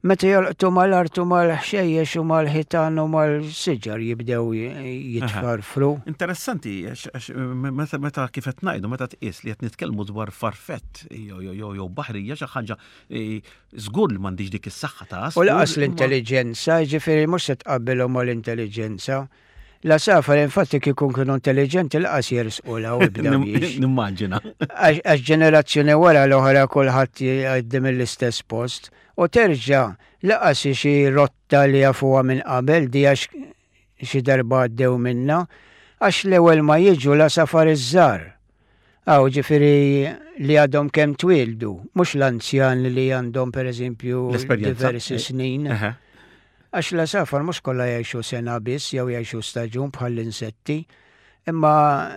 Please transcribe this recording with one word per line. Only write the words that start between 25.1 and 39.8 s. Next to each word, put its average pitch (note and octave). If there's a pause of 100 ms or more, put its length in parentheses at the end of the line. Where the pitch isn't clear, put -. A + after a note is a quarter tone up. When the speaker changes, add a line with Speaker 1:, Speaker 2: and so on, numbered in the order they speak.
Speaker 1:
ġenerazzjoni D3+
wara D#3
l-oħra C3+
kulħadd C3+
jgħaddi C3
mill-istess B2+
post. A#2 (280)
U F3
terġa' C3+ (280)
laqas F3+ (100)
xi C#3+ (200)
rotta C#3+
li C3+
jafuha C3+
minn C3
qabel, C#3
di C3+
għax C#3 (760)
xi C3+
darba C3
għaddew B2
minnha, B2 (600)
għax G3+
l-ewwel E3+
ma D3+
jiġu D3
l-asafar D#3
iż-żgħar. C#3 (840)
Aw, C#3
ġifieri C#3+ (680)